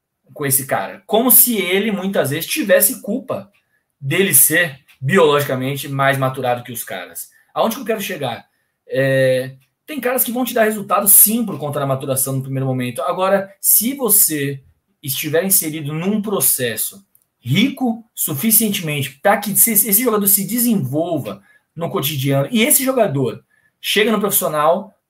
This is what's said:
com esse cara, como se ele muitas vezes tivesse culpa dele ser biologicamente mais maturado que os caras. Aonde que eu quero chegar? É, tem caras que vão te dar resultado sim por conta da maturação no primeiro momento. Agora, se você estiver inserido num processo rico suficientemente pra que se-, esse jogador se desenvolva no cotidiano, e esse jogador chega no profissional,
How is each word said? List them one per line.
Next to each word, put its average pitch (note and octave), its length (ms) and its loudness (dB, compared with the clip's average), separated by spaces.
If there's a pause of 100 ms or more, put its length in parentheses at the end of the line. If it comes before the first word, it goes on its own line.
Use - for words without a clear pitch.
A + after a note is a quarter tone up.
(320)
com D3 140 -6
esse C3 200 0
cara, G#2 380 -4
como A#3 280 2
se A#3 240 2
ele F#3+ 340 0
muitas F#3+ 400 -2
vezes D#3+ 160 -4
tivesse G#3+ 560 0
culpa - 480 -8 (500)
dele E3+ 320 0
ser D#3 460 2 (220)
biologicamente C#3 880 2
mais C#3 280 2
maturado B2+ 460 -2
que B2 100 -14
os A2+ 120 -10
caras. - 460 -12 (220)
Aonde G3+ 220 0
que C#4 80 -12
eu G#3 40 -10
quero G#3+ 140 -2
chegar? C3+ 460 -6 (420)
É, C3 680 2 (280)
tem D4+ 140 -8
caras B3 240 0
que - 80 -2
vão B3+ 140 0
te A#3+ 100 -8
dar A3+ 80 4
resultado G#3 460 0
sim A3+ 360 2
por D#3+ 140 -6
conta C#3+ 220 -4
da C#3 60 -2
maturação C3+ 500 -2
no C3 60 -2
primeiro C3+ 240 -4
momento. B2+ 360 -4
Agora, F#3+ 580 0
se A#3+ 340 0
você D3 680 0 (400)
estiver D3+ 420 -2
inserido D#3 480 -2
num G3 300 -2
processo C3+ 840 -2 (380)
rico A3+ 640 0 (100)
suficientemente E3+ 1080 0
pra G#3 160 4
que G#3 180 -4
se-, - 160 2
esse G#3+ 300 2
jogador G#3+ 240 2
se G3 200 0
desenvolva D#3+ 960 -2 (320)
no E3 140 -6
cotidiano, C#3 640 0
e A3 100 4
esse C4+ 220 2
jogador D3 580 0 (380)
chega A3 320 2
no G#3 80 2
profissional, F3+ 720 0 (160)